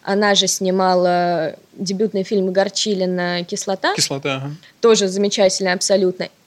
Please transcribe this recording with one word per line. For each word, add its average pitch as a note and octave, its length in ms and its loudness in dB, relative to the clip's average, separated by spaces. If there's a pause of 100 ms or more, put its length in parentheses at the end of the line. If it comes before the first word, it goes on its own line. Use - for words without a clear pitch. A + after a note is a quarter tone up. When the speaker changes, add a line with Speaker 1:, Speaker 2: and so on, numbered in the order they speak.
Speaker 1:
она G3+ 320 2
же F#3+ 120 2
снимала F3+ 1080 2 (180)
дебютный G3 500 -4
фильм F#3+ 280 0
Горчилина F#3 920 -2
«Кислота». G3+ 500 -4
Speaker 2:
«Кислота», C#3 420 -4
ага. C#3 140 -8 (300)
Speaker 1:
Тоже G#3+ 260 4
замечательный G3 680 0
абсолютно. F#3 520 0 (220)